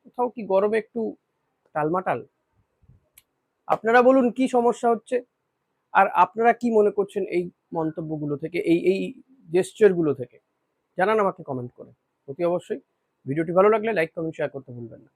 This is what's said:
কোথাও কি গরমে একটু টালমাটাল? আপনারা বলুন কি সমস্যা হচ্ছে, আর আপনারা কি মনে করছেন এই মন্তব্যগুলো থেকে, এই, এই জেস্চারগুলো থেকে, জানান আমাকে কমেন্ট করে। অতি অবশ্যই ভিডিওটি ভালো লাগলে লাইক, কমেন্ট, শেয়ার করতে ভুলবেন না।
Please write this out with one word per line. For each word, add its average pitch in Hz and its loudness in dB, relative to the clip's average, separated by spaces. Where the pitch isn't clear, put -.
কোথাও 247 -6
কি 233 -12
গরমে 208 2
একটু 214 -8
টালমাটাল? 156 -2
আপনারা 226 2
বলুন 262 6
কি 262 0
সমস্যা 240 0
হচ্ছে, 233 -4
আর 196 6
আপনারা 226 2
কি 240 -2
মনে 208 4
করছেন 196 -4
এই 175 0
মন্তব্যগুলো 156 -4
থেকে, 156 -8
এই, 170 2
এই 190 0
জেস্চারগুলো 175 2
থেকে, 127 -12
জানান 208 2
আমাকে 180 -2
কমেন্ট 127 -8
করে। - -20
অতি 139 -8
অবশ্যই 175 -4
ভিডিওটি 160 -4
ভালো 185 6
লাগলে 220 2
লাইক, 165 -2
কমেন্ট, 160 -6
শেয়ার 147 -6
করতে 131 -16
ভুলবেন 117 -14
না। - -20